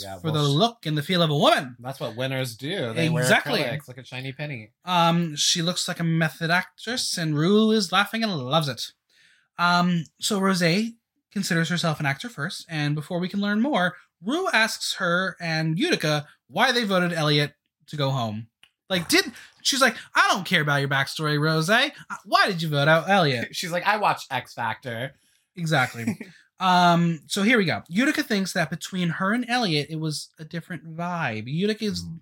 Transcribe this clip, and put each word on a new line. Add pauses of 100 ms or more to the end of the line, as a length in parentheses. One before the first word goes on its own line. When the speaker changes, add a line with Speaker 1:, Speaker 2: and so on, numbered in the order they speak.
Speaker 1:
Acrylics,
yeah,
Speaker 2:
for
Speaker 1:
well,
Speaker 2:
the
Speaker 1:
she
Speaker 2:
look
and
the
feel
of
a
woman.
Speaker 1:
That's
what
winners
do.
They
Speaker 2:
Exactly.
Speaker 1:
wear
acrylics
like
a
shiny
penny. (120)
Speaker 2:
Um,
she
looks
like
a
method
actress,
and
Ru
is
laughing
and
loves
it. (760)
Um, (160)
so
Rosé (360)
considers
herself
an
actor
first,
and
before
we
can
learn
more, (260)
Ru
asks
her
and
Utica (220)
why
they
voted
Elliot (340)
to
go
home. (420)
Like,
did, (340)
she's
like, (180)
"I
don't
care
about
your
backstory,
Rosé. (160)
Uh, (100)
why
did
you
vote
out
Elliot?"
Speaker 1:
<laughs>
She's
like,
"I
watch
X
Factor." (440)
Speaker 2:
Exactly.
Speaker 1:
<laughs> (320)
Speaker 2:
Um,
so
here
we
go.
Utica
thinks
that
between
her
and
Elliot,
it
was (100)
a
different
vibe.
Utica
is,
Speaker 1:
Mm.